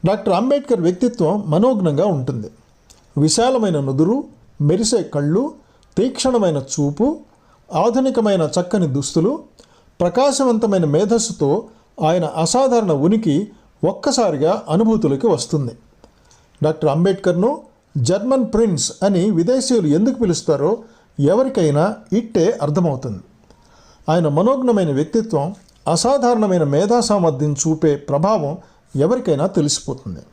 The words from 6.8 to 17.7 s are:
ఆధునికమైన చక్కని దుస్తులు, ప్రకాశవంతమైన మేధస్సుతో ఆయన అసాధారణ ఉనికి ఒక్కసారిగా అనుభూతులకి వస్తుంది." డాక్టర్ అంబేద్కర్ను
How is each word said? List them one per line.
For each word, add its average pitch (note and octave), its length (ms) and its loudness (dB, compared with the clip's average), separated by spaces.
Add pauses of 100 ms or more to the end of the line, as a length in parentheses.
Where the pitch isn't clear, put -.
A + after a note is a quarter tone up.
ఆధునికమైన A3+ 680 2
చక్కని F3 460 -2
దుస్తులు, D#3+ 520 -2 (640)
ప్రకాశవంతమైన A3+ 840 2
మేధస్సుతో F#3+ 760 0 (400)
ఆయన E3+ 220 2
అసాధారణ A3+ 640 0
ఉనికి E3+ 600 0 (320)
ఒక్కసారిగా F#3+ 840 0
అనుభూతులకి E3 580 0
వస్తుంది." B2 500 -2 (880)
డాక్టర్ D#3 260 0
అంబేద్కర్ను F#3 680 0 (380)